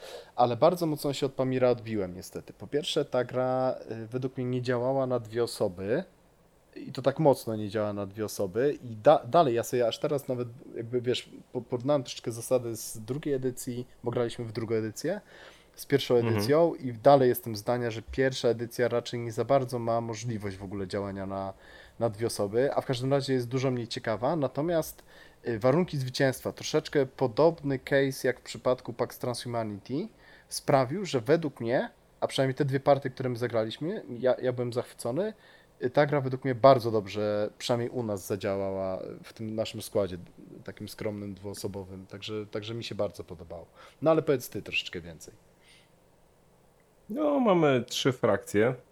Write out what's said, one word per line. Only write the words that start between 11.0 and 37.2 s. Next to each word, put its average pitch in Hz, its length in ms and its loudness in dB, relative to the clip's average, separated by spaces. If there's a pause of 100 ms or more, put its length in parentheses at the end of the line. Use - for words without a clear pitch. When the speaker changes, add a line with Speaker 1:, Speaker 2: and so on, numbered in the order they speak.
Speaker 1:
wiesz, 120 300 -2 (220)
po-, 127 100 -6
porównałem 139 400 0
troszeczkę - 300 -8
zasady 117 440 -2
z - 220 -10
drugiej 135 360 -4
edycji, 123 520 -4 (180)
bo 120 60 -2
graliśmy 120 340 -2
w 113 80 -8
drugą 113 220 -4
edycję, 110 460 -4 (540)
z - 120 -16
pierwszą 135 300 2
Speaker 2:
Mhm. 117 200 4
Speaker 1:
edycją 147 380 4
i 127 180 -8
dalej 131 360 8
jestem 117 280 0
zdania, 120 340 -2
że 110 120 -6
pierwsza 131 460 0
edycja 117 400 0
raczej 120 320 -4
nie 117 120 -6
za 117 120 0
bardzo 127 340 2
ma 117 220 0
możliwość 107 560 -6
w 98 80 -12
ogóle 98 220 -6
działania 98 400 -6
na, 98 260 -6 (460)
na 117 120 2
dwie 107 160 -4
osoby, 110 480 0
a 127 60 0
w - 60 -2
każdym 131 260 0
razie 135 220 2
jest 120 140 0
dużo 131 220 0
mniej 120 180 -4
ciekawa, 120 480 -2
natomiast, 156 680 -2 (440)
y, 117 120 0
warunki 147 400 4
zwycięstwa, 131 540 0
troszeczkę - 540 0
podobny 143 720 2
case 139 500 2
jak - 120 -2
w - 20 -20
przypadku 123 500 -2
Pax - 260 -4
Transhumanity, 120 880 -6 (400)
sprawił, 143 560 2
że 139 160 -2
według 151 400 2
mnie, 135 300 0 (300)
a 117 60 0
przynajmniej 135 280 0
te 151 100 0
dwie 135 160 0
partie, 135 300 4
które 127 180 -6
my 123 80 -4
zagraliśmy, 117 680 -4 (160)
ja, 123 240 4
ja 127 100 2
byłem 120 200 -4
zachwycony, 127 600 -4 (500)
y, 127 80 0
ta 147 160 4
gra 143 140 2
według 131 240 -4
mnie 131 100 0
bardzo 117 360 8
dobrze, 104 680 0